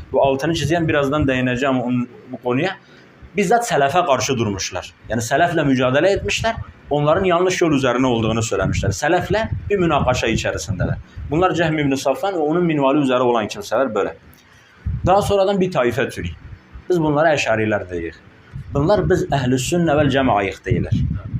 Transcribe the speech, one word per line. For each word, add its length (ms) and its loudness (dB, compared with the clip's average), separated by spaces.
Bu 100 2
altını 360 2
çizəyəm, 300 0
birazdan 380 0
dəyinəcəm 540 0
onun, 240 -2
bu 120 -12
konuya. 340 -2
Bizzat 280 2
sələfə 420 0
qarşı 300 0
durmuşlar. 560 -4
Yəni 160 -4
sələflə 400 0
mücadilə 540 2
etmişlər. 420 -4
Onların 340 2
yanlış 380 2
yol 160 4
üzərinə 280 2
olduğunu 380 2
söyləmişlər. 480 0
Sələflə 540 0
bir 100 0
münaqişə 560 2
içərisindələr. 640 -4
Bunlar 260 2
Cəhm 240 0
ibn 160 0
Safvan 400 -2
və 80 0
onun 240 2
minvalı 380 2
üzəri 180 2
olan 240 2
kimsələr 460 -2
belə. 180 0
Daha 160 4
sonradan 380 2
bir 120 0
taifə 380 0
türük. 260 -10
Biz 120 2
bunlara 320 2
əşarilər 560 0
deyirik. 320 -8
Bunlar 340 2
"Biz 240 2
əhlüs 380 0
sünnə 260 2
vəl 160 4
cəmaayıq" 540 0
deyirlər. 280 -2